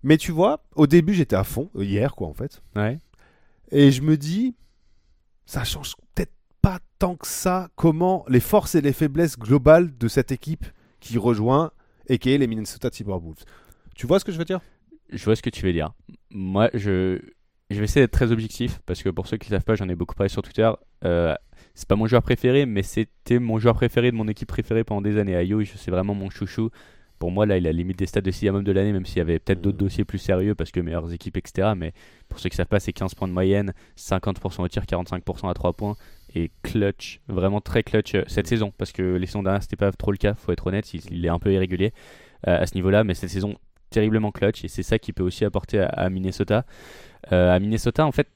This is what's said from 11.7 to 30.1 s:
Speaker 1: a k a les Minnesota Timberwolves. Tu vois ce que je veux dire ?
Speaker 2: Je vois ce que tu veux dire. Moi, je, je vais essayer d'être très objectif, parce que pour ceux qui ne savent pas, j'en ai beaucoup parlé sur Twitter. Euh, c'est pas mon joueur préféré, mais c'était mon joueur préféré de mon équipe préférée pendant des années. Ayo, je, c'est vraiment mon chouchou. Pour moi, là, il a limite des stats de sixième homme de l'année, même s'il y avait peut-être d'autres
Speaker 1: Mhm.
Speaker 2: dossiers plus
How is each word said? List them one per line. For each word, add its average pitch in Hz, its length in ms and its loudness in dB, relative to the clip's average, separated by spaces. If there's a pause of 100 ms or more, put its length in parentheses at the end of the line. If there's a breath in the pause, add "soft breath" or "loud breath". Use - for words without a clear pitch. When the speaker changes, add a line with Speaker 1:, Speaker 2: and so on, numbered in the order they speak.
Speaker 1:
a 127 80 2
k 127 120 -2
a 139 100 4
les 131 80 2
Minnesota 110 440 -6
Timberwolves. 85 540 -10 (500 soft breath)
Tu - 120 -10
vois 175 120 4
ce - 60 0
que 202 80 -6
je 160 60 -6
veux 170 60 -4
dire ? 185 160 -4 (520)
Speaker 2:
Je - 120 -10
vois 110 120 4
ce - 60 -12
que 120 80 -4
tu - 160 -8
veux 90 60 2
dire. 80 200 -2 (380)
Moi, 98 440 2
je, 92 440 0 (520)
je 101 80 -4
vais 104 60 0
essayer 135 180 4
d'être 117 100 4
très 120 200 4
objectif, 113 540 -4
parce - 160 -6
que 98 80 -2
pour 90 160 -6
ceux 107 100 -6
qui - 140 -10
ne 101 60 0
savent 92 80 -2
pas, 113 120 2
j'en 98 120 -4
ai 87 60 -2
beaucoup 87 200 -6
parlé 98 140 0
sur 98 140 -4
Twitter. 113 280 2 (340)
Euh, 85 300 2 (400 soft breath)
c'est - 140 -16
pas 101 80 4
mon 110 100 0
joueur 117 160 4
préféré, 127 440 2
mais 101 160 0
c'était - 560 -2
mon 113 200 0
joueur 117 160 6
préféré 120 360 2
de 117 60 -4
mon 110 120 -2
équipe - 200 -6
préférée 113 360 -2
pendant 104 180 -4
des 104 160 0
années. 98 180 0
Ayo, 98 260 0
je, 98 140 -6
c'est - 140 -8
vraiment 95 240 0
mon 98 160 -6
chouchou. 110 400 -4 (480 soft breath)
Pour 87 120 -4
moi, 101 140 2
là, 98 140 4
il 87 80 0
a 80 60 0
limite 87 260 -2
des 95 80 0
stats 101 160 -2
de 95 80 -2
sixième 98 240 0
homme 101 100 -2
de 98 80 0
l'année, 98 200 2
même 92 120 -2
s'il - 140 -4
y - 20 0
avait 82 180 0
peut-être 92 220 0
d'autres 98 160 0
Speaker 1:
Mhm. 98 100 -2
Speaker 2:
dossiers 98 180 -2
plus - 140 -8